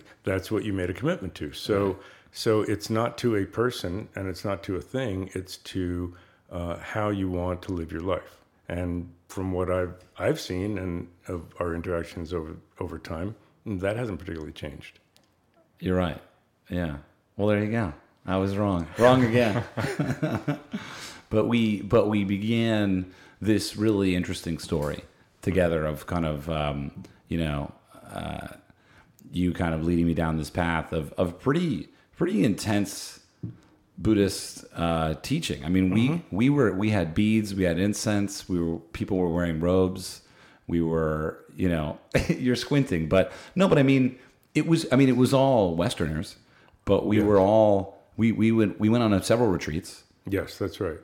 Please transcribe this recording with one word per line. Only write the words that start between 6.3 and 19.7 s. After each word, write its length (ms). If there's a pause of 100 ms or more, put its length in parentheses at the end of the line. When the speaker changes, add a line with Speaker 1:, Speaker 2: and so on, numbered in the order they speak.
Speaker 1:
uh, 260
how 320
you 200
want 340
to 80
live 200
your 100
life. 360 (320)
And 420 (180)
from 220
what 200
I've, 240 (240)
I've 200
seen 380
and 300 (200)
of 160 (160)
our 140
interactions 600
over, 220 (240)
over 200
time, 360 (300)
that 320
hasn't 220
particularly 340
changed. 460 (800)
Speaker 2:
You're 180
right. 240 (480)
Yeah. 280 (400)
Well, 100
there 160
you 80
go. 220 (320)
I 120
was 200
wrong. 300 (100)
Wrong 260
again. 400 (140)